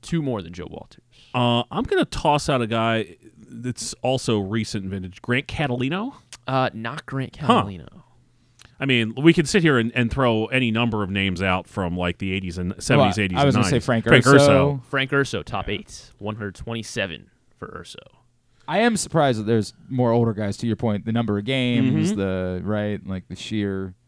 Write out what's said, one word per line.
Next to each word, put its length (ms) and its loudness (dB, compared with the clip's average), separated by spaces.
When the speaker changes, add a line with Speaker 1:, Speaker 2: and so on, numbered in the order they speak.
Speaker 1:
Two 180 -2
more 220 -4
than 100 -14
Joe 180 -12
Walters. 320 -18
Speaker 2:
Uh, 360 2
I'm 140 -4
gonna 200 0
toss 460 0
out 100 2
a 60 -2
guy 500 -2
that's 460 -8
also 360 0
recent 460 -4
vintage, 380 -8
Grant 240 -2
Catalino. 680 -4
Speaker 1:
Uh, 280 0
not 320 -10
Grant 300 -8
Speaker 2:
Huh. 280 2
Speaker 1:
Catalino. 380 -14
Speaker 2:
I 60 -4
mean, 300 2
we 160 6
can 140 4
sit 160 2
here 160 4
and, 160 0
and 160 0
throw 360 2
any 260 0
number 320 0
of 40 -6
names 320 0
out 280 0
from, 280 -2
like, 220 -2
the 140 -4
eighties 260 -6
and 240 -4
seventies, 340 4
Speaker 3:
Well, 80 2
Speaker 2:
eighties, 140 -2
Speaker 3:
I 60 4
was 100 4
Speaker 2:
and 80 4
Speaker 3:
gonna 80 2
say 60 2
Speaker 2:
nineties. 100 0
Speaker 3:
Frank 180 0
Speaker 2:
Frank 220 6
Speaker 3:
Urso. 80 10
Speaker 2:
Urso. 440 4
Speaker 1:
Frank 240 -2
Urso, 320 0
top 240 -6
Speaker 3:
Yeah. 80 -2
Speaker 1:
eight, 420 -14
one 160 -6
hundred 220 -8
twenty-seven 720 -8
for 180 -14
Urso. 260 -16
Speaker 3:
I 140 0
am 160 4
surprised 420 2
that 60 -4
there's 280 2
more 220 2
older 240 2
guys, 240 -4
to 80 -4
your 100 0
point, 300 -2
the 60 -2
number 260 0
of 60 -4
games, 680 2
Speaker 2:
Mm-hmm. 100 -2
Speaker 3:
the, 440 -2
right, 420 -4
like, 220 -8
the 80 -12
sheer 580 -4